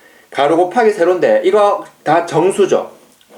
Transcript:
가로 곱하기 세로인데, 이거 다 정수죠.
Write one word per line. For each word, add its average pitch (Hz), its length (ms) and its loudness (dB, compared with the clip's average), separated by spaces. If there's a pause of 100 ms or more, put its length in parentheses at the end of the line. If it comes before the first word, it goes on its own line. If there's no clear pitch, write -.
(300)
가로 147 280 0
곱하기 208 340 0
세로인데, 165 520 0
이거 202 400 0 (200)
다 170 220 0
정수죠. 160 640 -2 (460)